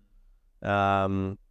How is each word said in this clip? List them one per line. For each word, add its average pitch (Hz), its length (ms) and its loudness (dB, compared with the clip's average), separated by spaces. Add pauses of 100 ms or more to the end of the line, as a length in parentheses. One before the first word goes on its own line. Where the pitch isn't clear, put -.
(640)
um, 98 720 0 (140)